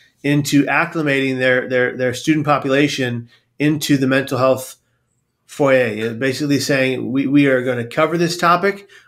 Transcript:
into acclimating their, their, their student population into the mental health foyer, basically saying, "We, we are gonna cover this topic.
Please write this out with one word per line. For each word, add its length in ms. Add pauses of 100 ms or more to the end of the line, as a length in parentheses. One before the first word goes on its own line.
(240)
into 420
acclimating 720
their, 320
their, 260
their 180
student 300
population 840 (300)
into 380
the 100
mental 320
health 360 (680)
foyer, 720
basically 440
saying, 520
"We, 160
we 180
are 160
gonna 240
cover 320
this 180
topic. 540 (180)